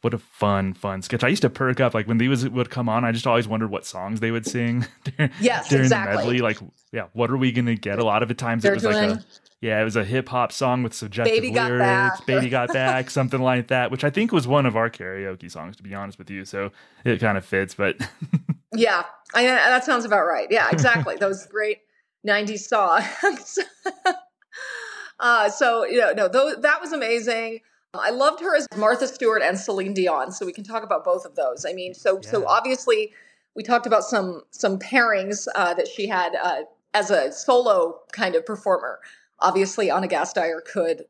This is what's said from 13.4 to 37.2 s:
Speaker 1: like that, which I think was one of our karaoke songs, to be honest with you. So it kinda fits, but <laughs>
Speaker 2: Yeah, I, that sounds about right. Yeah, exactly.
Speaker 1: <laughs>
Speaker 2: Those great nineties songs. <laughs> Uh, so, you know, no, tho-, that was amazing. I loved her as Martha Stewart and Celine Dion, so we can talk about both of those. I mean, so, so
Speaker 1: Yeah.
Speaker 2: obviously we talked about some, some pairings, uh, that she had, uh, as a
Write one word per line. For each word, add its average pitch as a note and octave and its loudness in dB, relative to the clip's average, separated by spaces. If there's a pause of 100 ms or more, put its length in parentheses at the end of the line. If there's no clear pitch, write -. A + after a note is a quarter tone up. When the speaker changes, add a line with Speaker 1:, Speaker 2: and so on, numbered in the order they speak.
Speaker 1:
like B2+ 2
that, B2+ 0
which B2+ -4
I D3 2
think G#3+ 0
was D3+ 2
one C3+ 4
of A2+ 2
our A2+ 2
karaoke F#2+ -10
songs, E2 -14
to - -20
be G2 -14
honest G2 -12
with F#2+ -20
you. F#2+ -10
So G2 -6 (360)
it A2+ 2
kinda G#2 2
fits, F#2+ -2
but G2 0 (400)
<laughs> - -6
Speaker 2:
Yeah, G#3 2 (300)
I, A#3+ 4
that B3+ 4
sounds B3+ 0
about G3+ 2
right. D3 -2
Yeah, G3 2
exactly. E3 2
Speaker 1:
<laughs> - -6
Speaker 2:
Those G3 -2
great G#3+ -4 (440)
nineties G#3 -2
songs. G#3+ 0
<laughs> - -12 (1500)
Uh, A#3 6
so, A3+ 2
you A#3+ -2
know, G3+ 2
no, G3+ 2
tho-, C4+ 2
that D4+ 4
was E4 -8
amazing. A3+ -2 (340)
I - -2
loved C#4+ 2
her E4+ 0
as D4 0 (100)
Martha A#3 2
Stewart A3 0
and F3 0
Celine F#3+ -4
Dion, F3 0
so F#3+ -10
we F3+ -8
can G#3 -14
talk A3 -8
about F#3 -2
both F3+ 0
of E3 -12
those. C3 -4
I D#3+ -6
mean, F3+ -10
so, G3 0
so G#3 -2
Speaker 1:
Yeah. - -2
Speaker 2:
obviously A3+ 2 (420)
we G#3+ -10
talked A#3+ 0
about G#3+ 4
some, F#3+ -4
some G3 0
pairings, G#3 0
uh, F3 2
that F3+ 0
she G#3 -6
had, F3+ -2
uh, D3 -2 (300)
as G#3 0
a D3 2